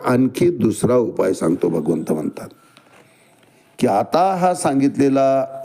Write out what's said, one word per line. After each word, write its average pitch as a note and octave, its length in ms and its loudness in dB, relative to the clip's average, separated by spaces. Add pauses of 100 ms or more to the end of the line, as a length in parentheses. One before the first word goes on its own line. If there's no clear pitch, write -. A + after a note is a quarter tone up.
आणखी B2+ 440 2
दुसरा A2+ 480 0
उपाय F#2+ 360 0
सांगतो F2 360 0
भगवंत D#2+ 420 -2
म्हणतात - 380 -6 (1300)
की - 80 2
"आता D#3 480 0
हा F3+ 180 2
सांगितलेला C3+ 920 2 (200)